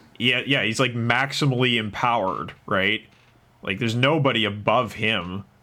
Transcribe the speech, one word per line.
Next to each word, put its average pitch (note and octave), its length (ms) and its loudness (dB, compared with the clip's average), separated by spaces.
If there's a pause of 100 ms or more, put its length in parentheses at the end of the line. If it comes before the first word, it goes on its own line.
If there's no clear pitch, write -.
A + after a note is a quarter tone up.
(180)
Yeah, B2 280 0
yeah, C3 180 0
he's, A2+ 160 -2
like, A#2+ 140 0
maximally B2 840 2
empowered, A2 760 -2 (120)
right? G2+ 380 0 (580)
Like, F#2+ 180 -4
there's A#2 160 -2
nobody C3 480 2
above G#2 500 0
him G2+ 520 -4 (180)